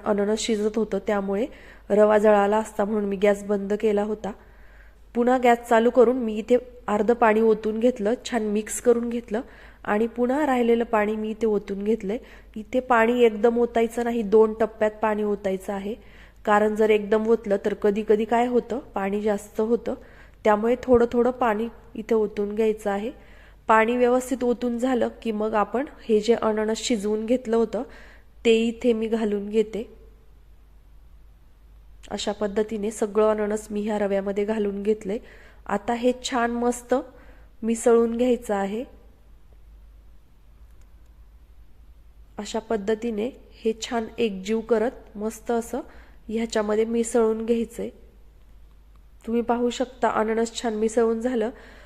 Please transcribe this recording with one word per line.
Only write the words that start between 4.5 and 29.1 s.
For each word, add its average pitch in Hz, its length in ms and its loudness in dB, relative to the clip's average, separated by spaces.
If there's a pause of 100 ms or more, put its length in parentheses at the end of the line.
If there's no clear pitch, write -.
पुन्हा 240 240 2
गॅस 240 200 4 (100)
चालू 233 220 4
करून 247 260 4
मी 220 180 -4
इथे 220 220 2 (320)
अर्ध 208 240 2
पाणी 220 280 4
ओतून 220 400 2
घेतलं, 233 340 2 (100)
छान 233 180 -4
मिक्स 214 380 -4
करून 233 280 2
घेतलं 233 320 -6 (440)
आणि 214 220 0
पुन्हा 247 400 -2
राहिलेलं 240 380 2
पाणी 214 320 0
मी 214 140 -6
इथे 220 160 -4
ओतून 202 380 -2
घेतलंय. 214 340 -2 (380)
इथे 220 240 -4
पाणी 247 420 2
एकदम 233 360 4
ओतायचं 233 460 0
नाही, 233 180 -2
दोन 220 380 4
टप्प्यात 214 300 0 (120)
पाणी 214 200 0
ओतायचं 196 500 -4
आहे, 196 220 -8 (500)
कारण 214 300 4
जर 214 160 4
एकदम 214 380 2
ओतलं 226 360 2
तर 202 100 -2
कधी-कधी 214 500 2
काय 233 220 0
होतं, 240 320 -2 (160)
पाणी 196 280 -2
जास्त 208 380 -2
होतं, 226 340 -2 (500)
त्यामुळे 220 380 2
थोडं 240 300 4
थोडं 240 180 2
पाणी 233 380 -2 (260)
इथे 226 200 -2
ओतून 208 400 -2
घ्यायचं 214 360 0
आहे. 202 200 -4 (580)
पाणी 220 280 4
व्यवस्थित 247 480 2
ओतून 240 340 0
झालं 233 300 0 (140)
की 226 100 -4
मग 214 220 -2
आपण 220 320 0 (160)
हे 214 180 2
जे 226 140 2
अननस 214 440 0
शिजवून 214 480 -2
घेतलं 226 300 0
होतं 220 260 -2 (600)
ते 226 140 6
इथे 233 340 0
मी 220 160 -2
घालून 208 400 -2